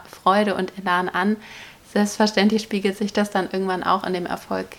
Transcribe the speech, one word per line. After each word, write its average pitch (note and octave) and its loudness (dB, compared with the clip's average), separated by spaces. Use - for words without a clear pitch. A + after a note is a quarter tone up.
Freude G3+ 2
und F#3 -4
Elan F3+ 0
an. G3+ 0
Selbstverständlich G#3 2
spiegelt G3 -2
sich G#3 -4
das G#3 0
dann F#3 -2
irgendwann F#3+ -2
auch F3+ 0
in F#3 -2
dem F3 -4
Erfolg, F#3 -6